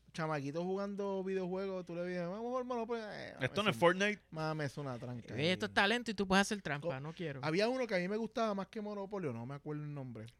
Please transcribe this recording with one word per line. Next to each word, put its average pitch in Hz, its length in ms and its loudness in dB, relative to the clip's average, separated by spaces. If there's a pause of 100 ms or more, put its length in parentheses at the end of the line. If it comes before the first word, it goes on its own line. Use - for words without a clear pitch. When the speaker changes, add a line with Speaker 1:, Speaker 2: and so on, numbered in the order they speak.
(120)
Speaker 1:
chamaquitos 156 520 -2
jugando 196 600 -2
videojuegos, 185 640 -2
tú 170 100 -8
le 175 100 -2
dices, 180 180 -2
"Vamos 175 140 -4
a 226 40 -6
jugar 247 240 -2
Monopolio". 233 380 -2 (100)
Eh, 143 280 -8
Speaker 2:
Esto 131 200 0
Speaker 1:
mames, - 20 4
Speaker 2:
no 214 60 2
es 120 80 2
Fortnite. 185 440 6 (100)
Speaker 1:
mames, 156 400 -2
es - 80 -16
una 135 180 -4
tranca 120 380 -8
Speaker 3:
Eh, 151 180 4
esto 208 120 -2
Speaker 1:
ahí. 202 40 -2
Speaker 3:
es 202 40 -14
talento 220 380 4
y - 40 -2
tú 196 120 0
puedes 190 140 8
hacer 202 220 0
trampa, 147 320 -2
Speaker 1:
Co-, 131 40 -4
Speaker 3:
no 151 140 -6
quiero. 147 300 -6
Speaker 1:
había 175 260 4
uno 262 180 2
que 208 80 2
a 180 40 4
mí 175 100 2
me 214 80 0
gustaba 220 380 0
más 190 120 -2
que 220 140 -8
Monopolio, 202 500 -2
no 117 140 -4
me 135 100 -6
acuerdo 151 280 -4
el 147 100 -4
nombre. 123 320 -8 (140)